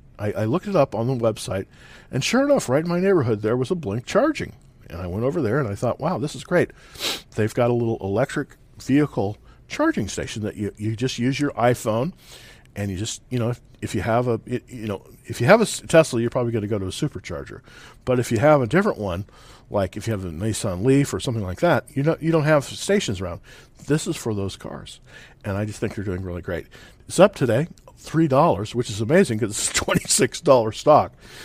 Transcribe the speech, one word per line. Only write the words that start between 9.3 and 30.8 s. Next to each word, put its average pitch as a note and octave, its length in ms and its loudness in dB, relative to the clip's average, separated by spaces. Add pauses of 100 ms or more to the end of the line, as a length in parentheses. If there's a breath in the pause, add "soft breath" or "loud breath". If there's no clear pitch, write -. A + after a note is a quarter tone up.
charging D4 400 -2
station - 360 -8
that G2+ 120 -6
you, G2+ 220 -4
you A2 180 -4
just B2+ 220 -4
use B2 200 0
your D3 120 0
iPhone, A#2+ 640 0 (600 loud breath)
and G2+ 160 -4
you F#2 60 -4
just, G#2 320 -8
you B2+ 100 -4
know, A#2 120 0
if, B2 100 -6 (220)
if - 120 -6
you G#2+ 60 -2
have A2+ 260 2
a, A2+ 200 0
it, A#2+ 220 -6
you A2+ 180 -10
know, G2+ 180 -6 (220)
if - 140 -8
you A#2+ 60 2
have G#3 140 10
a - 20 2
s-, - 240 -2
Tesla, D3 340 4
you're A#2 100 0
probably A#2+ 200 -2
gonna A2 160 -2
go G#2 120 -2
to F#2+ 80 -4
a - 20 -4
supercharger. D#2+ 720 -8 (440 loud breath)
But B2 140 2
if A#2+ 140 -2
you A2+ 60 2
have C#3+ 240 6
a A#2+ 40 0
different F#3 320 2
one, G2 280 -4 (440 loud breath)
like G2 260 -2
if G#2+ 120 -6
you - 40 0
have F#2+ 120 -4
a F2+ 60 -6
Nissan G2 540 -4
Leaf C3+ 300 4
or F#2 60 -4
something A2+ 240 -4
like F2+ 160 -8
that, D#3+ 240 2 (100)
you C3+ 80 -2
know, D#3 180 0
you E3 120 0
don't D#3+ 100 2
have D3 220 4
stations C3 560 -2
around. F2 200 -8 (460 loud breath)
This D3+ 220 0
is E3 80 -4
for A2+ 180 -4
those G2 220 -4
cars, - 420 -16 (460 loud breath)
and G2 120 -4
I G#2 80 -2
just G#2+ 140 -8
think A2+ 160 -4
they're G2 100 -6
doing F#2+ 200 -4
really F2 180 -8
great. - 240 -6 (400 loud breath)
It's - 140 0
up G3+ 160 6
today, B2+ 320 2 (280)
three D#3+ 300 0
dollars, B2+ 480 2
which A#2+ 160 -2
is G#2 100 -8
amazing B2 380 4
'cause G#2+ 120 -2
it's - 200 -4
a - 40 -6
<laughs> - 100 0
twenty-six - 560 0
dollar A#2+ 320 4
stock. B2+ 400 4 (320 loud breath)